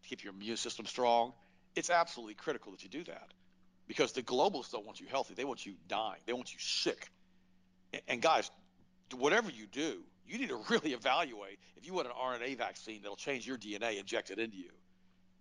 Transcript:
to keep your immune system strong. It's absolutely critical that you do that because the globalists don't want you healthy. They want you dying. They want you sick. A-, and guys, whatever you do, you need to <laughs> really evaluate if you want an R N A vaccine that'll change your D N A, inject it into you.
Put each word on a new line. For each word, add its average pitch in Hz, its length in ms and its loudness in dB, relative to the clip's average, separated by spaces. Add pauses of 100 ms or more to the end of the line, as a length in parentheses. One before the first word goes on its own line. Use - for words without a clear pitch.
to - 60 -16
keep - 140 -10
your 101 100 -10
immune 104 240 -4
system 113 280 -4
strong. 120 480 4 (420)
It's 165 140 0
absolutely 123 460 2
critical 117 360 -4
that 92 120 -16
you 95 60 -16
do 147 160 -8
that - 280 -14 (540)
because - 260 2
the 127 100 -2
globalists 139 480 4
don't 107 140 -4
want 107 160 -14
you 92 60 -14
healthy. 127 260 0
They 120 100 -2
want 135 220 -4
you 101 80 -10 (160)
dying. 104 360 0
They 117 80 0
want 123 200 -6
you - 60 -16
sick. - 500 0 (840)
A-, - 160 -6
and 120 120 0
guys, 151 280 6 (680)
whatever 170 340 6
you 110 180 -10
do, 127 360 -2 (240)
you 180 100 -6
need 247 120 -2
to 117 160 -4
<laughs> - 40 -6
really 156 240 4
evaluate 117 680 0 (160)
if 113 100 -20
you 180 80 -10
want 156 140 0
an 123 100 -6
R 127 180 0
N 117 80 -4
A 135 100 -2
vaccine 107 480 -4
that'll 101 160 -8
change 127 300 -4
your 127 100 -4
D 104 180 -6
N 104 80 -4
A, 113 140 0
inject 98 340 -2
it 98 80 -6
into 113 180 -2
you. 87 120 -10 (720)